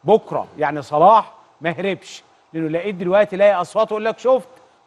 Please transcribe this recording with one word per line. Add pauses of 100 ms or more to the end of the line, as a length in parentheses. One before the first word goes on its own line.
بكرة. (100)
يعني
صلاح (280)
ما
هربش، (300)
لأنه
لقيت
دلوقتي
لاقي
أصوات
يقول
لك:
"شفت (400)